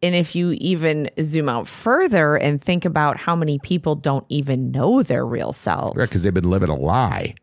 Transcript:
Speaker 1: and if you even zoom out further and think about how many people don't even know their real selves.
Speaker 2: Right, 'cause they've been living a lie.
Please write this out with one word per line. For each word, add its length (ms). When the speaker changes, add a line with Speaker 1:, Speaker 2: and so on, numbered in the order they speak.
Speaker 1:
and 140
if 200
you 240
even 500
zoom 260
out 180
further 680
and 260
think 220
about 320
how 180
many 240
people 360
don't 340
even 420
know 320
their 220
real 260
selves. 460
Speaker 2:
Right, 120
'cause 140
they've 100
been 160
living 200
a 60
lie. 680